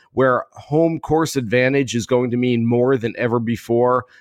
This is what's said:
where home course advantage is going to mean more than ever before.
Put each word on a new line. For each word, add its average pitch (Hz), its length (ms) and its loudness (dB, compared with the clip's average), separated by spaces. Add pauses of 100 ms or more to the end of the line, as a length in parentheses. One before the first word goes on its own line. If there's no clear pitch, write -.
(120)
where 127 400 2
home 165 480 -2
course 156 340 -2
advantage 127 600 0
is 113 100 -2
going 123 260 0
to 120 60 -2
mean 123 300 0
more 123 320 2
than 110 180 -6
ever 120 220 -2
before. 120 640 0 (160)